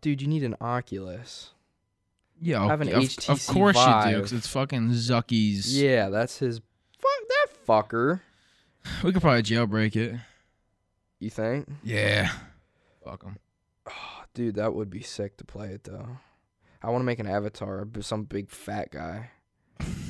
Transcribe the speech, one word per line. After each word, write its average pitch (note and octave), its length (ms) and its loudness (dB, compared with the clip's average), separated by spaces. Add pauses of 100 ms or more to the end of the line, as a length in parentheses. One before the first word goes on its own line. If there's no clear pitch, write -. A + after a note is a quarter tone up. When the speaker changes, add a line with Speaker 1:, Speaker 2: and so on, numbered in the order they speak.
Speaker 1:
dude, C#3+ 220 -2
you C#3+ 60 -2
need D#3 160 0
an A2+ 160 -4
Oculus. A2+ 920 -8 (920)
Speaker 2:
Yeah, D#3 240 0
Speaker 1:
I - 40 4
have D3+ 120 2
an C#3+ 80 0
Speaker 2:
of, A#2 140 2
Speaker 1:
H C3 140 0
T - 60 -10
C - 100 0
Speaker 2:
of C#3 140 0
course F#3+ 300 6
you A#2+ 80 10
do, B2+ 60 10
Speaker 1:
Vive. G#2+ 320 6
Speaker 2:
'cause G#2 100 -4
it's A#2 160 -4
fucking C3 420 0
Zucky's. A#2 920 2
Speaker 1:
Yeah, B2 280 4
that's G#2+ 300 -2
his. A#2+ 200 -2
Fuck - 680 -4
that C#5 180 2 (200)
fucker. A#2 540 2 (840)
Speaker 2:
We F3 100 2
could F#3 100 2
probably B2+ 200 6
jailbreak A2 540 0
it. A2+ 240 -4 (1000)
Speaker 1:
You G#2+ 120 -8
think? A#2+ 380 -4 (140)
Speaker 2:
Yeah. G#2 480 0 (760)
Fuck - 220 -14
'em. G2 120 -16 (500)
Speaker 1:
Oh, - 340 -16 (120)
dude, A#2 200 -2
that G#2+ 180 0
would G#2+ 160 -4
be G2+ 140 -12
sick - 360 -8
to - 60 -18
play G#2 260 -14
it, - 120 -14
though. A#2 360 -14 (600)
I G#2+ 100 -4
wanna B2 120 0
make A#2+ 160 -2
an A2 80 -6
avatar, G2+ 580 -4
b-, G#2+ 180 -10
some G#2+ 220 -6
big G2+ 260 -8
fat - 420 -8
guy. F2 380 -10 (500)
Speaker 2:
<laughs> - 80 -6 (220)